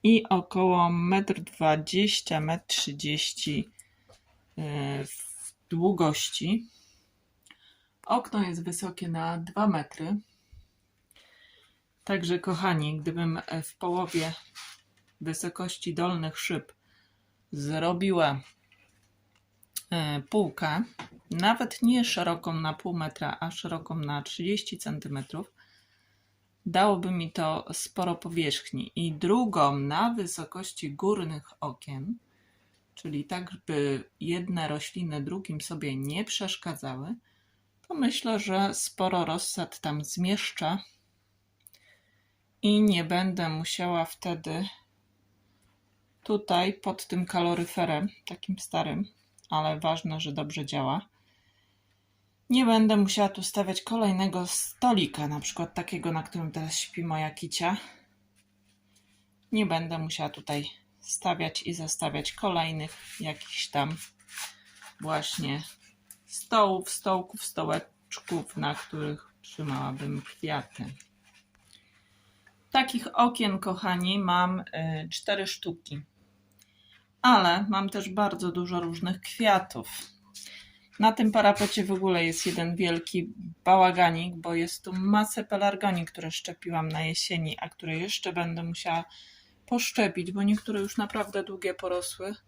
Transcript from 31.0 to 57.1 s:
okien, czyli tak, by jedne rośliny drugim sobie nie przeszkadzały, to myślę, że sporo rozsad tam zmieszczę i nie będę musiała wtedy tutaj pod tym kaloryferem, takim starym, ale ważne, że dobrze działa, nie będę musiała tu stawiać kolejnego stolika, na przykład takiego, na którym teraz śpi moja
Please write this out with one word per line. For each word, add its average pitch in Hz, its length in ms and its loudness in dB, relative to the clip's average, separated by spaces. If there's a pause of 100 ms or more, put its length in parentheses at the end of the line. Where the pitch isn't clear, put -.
okien, 147 580 -6 (760)
czyli 147 300 -6
tak, 180 320 -8 (100)
by 143 440 0 (100)
jedne 175 480 -2
rośliny 151 540 -4
drugim 160 380 -6
sobie 147 360 -6
nie 147 280 -4
przeszkadzały, 156 880 -6 (760)
to 359 60 -6
myślę, 240 460 0
że 196 340 2
sporo 185 500 0
rozsad 165 560 -4
tam 151 240 -4
zmieszczę 180 760 0 (1800)
i 208 200 6
nie 180 220 6
będę 180 440 0
musiała 170 560 -2
wtedy 165 640 -6 (1600)
tutaj 196 480 2
pod - 320 -6
tym 180 200 -2
kaloryferem, 170 840 0 (160)
takim - 340 -8
starym, 165 460 -2 (460)
ale 156 300 0
ważne, 160 400 -2
że 151 120 -4
dobrze 147 340 -6
działa, 143 420 -2 (1400)
nie 247 160 6
będę 220 300 8
musiała 202 320 4
tu 196 140 -6
stawiać 190 400 -2
kolejnego 190 640 0
stolika, 175 840 0
na 147 120 -4
przykład - 340 -6
takiego, 175 380 -4
na 160 100 -2
którym 160 300 -6
teraz 160 260 -4
śpi - 260 -6
moja 156 260 -2